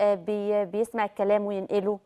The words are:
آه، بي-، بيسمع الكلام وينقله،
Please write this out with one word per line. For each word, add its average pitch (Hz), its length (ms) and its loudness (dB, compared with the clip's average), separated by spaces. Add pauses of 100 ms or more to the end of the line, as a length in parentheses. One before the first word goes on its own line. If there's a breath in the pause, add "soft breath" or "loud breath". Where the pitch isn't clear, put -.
آه، 208 140 4
بي-، 208 500 -2
بيسمع 208 400 -2
الكلام 208 420 0
وينقله، 202 600 -2